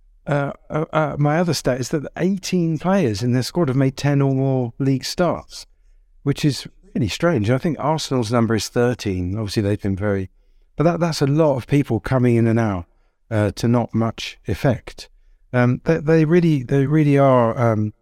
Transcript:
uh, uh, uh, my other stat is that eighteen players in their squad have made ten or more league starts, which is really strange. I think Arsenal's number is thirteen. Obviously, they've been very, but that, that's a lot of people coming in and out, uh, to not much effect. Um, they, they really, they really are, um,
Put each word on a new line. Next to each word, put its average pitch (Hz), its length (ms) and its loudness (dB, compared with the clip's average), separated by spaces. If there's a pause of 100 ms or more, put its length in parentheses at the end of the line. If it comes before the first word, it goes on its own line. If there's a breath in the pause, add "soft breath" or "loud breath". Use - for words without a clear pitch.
(260)
uh, 143 260 -2 (160)
uh, 156 240 -4
uh, 151 260 -2
my 147 200 2
other 175 160 0
stat 131 260 -2
is 120 80 -8
that 143 300 -4
eighteen 175 600 0
players 160 440 0
in 123 100 0
their 127 100 2
squad 170 260 -2
have 127 100 0
made 135 180 2
ten 143 240 0
or 135 140 2
more 131 440 0
league 135 280 0
starts, - 600 -4 (580)
which 143 200 -2
is - 240 -2 (260)
really 123 140 0
strange. 110 400 0
I 127 80 2
think 143 240 -4
Arsenal's 135 500 -2
number 113 240 2
is 104 140 -2
thirteen. 101 720 -2
Obviously, 107 240 -2
they've 104 180 0
been 98 160 -2
very, 98 320 -4 (480)
but 151 80 0
that, 170 160 0
that's 165 220 -2
a 147 40 4
lot 147 300 2
of 117 100 -8
people 135 340 0
coming 123 360 2
in 113 100 4
and 113 140 2
out, 101 240 -2 (460)
uh, 104 220 0
to - 140 -4
not 117 280 0
much - 520 -4
effect. - 640 -4 (460)
Um, 123 300 2
they, 160 120 2
they 160 300 2
really, 160 380 2
they 139 200 0
really 147 320 4
are, 127 420 4
um, 107 440 0